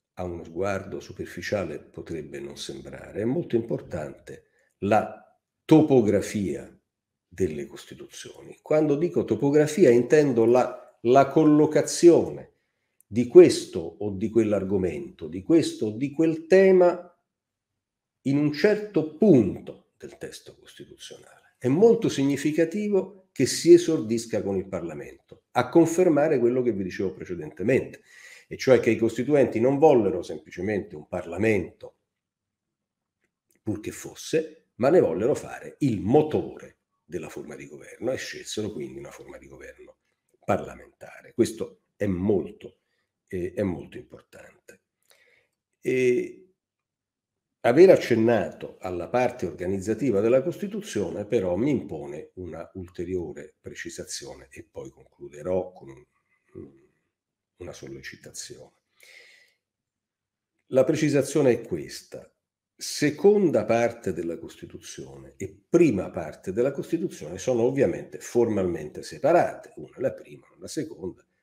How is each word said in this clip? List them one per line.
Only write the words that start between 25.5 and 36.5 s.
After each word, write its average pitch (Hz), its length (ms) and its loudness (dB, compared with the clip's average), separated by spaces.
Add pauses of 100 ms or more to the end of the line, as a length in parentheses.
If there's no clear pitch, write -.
a 123 180 -2
confermare 160 680 4
quello 120 220 2
che 120 100 0
vi 98 120 -4
dicevo 92 300 -6
precedentemente, 92 880 -4 (460)
e - 100 -12
cioè 123 220 4
che 117 120 2
i 110 60 0
costituenti 120 600 0
non 135 180 2
vollero 117 440 4
semplicemente 90 760 -8
un 76 120 -18
Parlamento, 90 880 -4 (1700)
pur 101 180 -6
che - 120 -10
fosse, - 840 -8
ma 123 140 0
ne 175 100 6
vollero 104 360 0
fare - 440 -14
il 113 220 -2
motore 113 760 -2 (260)